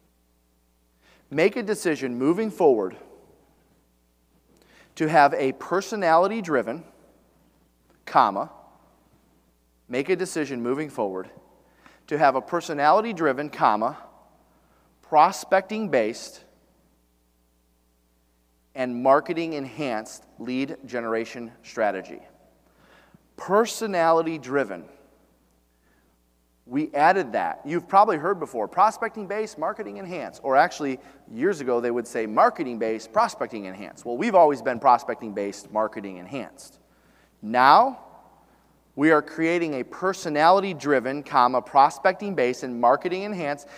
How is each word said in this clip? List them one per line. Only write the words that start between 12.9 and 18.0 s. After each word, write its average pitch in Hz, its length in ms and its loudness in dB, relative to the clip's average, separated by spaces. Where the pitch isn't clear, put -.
comma, 120 480 0
prospecting-based, 180 1400 0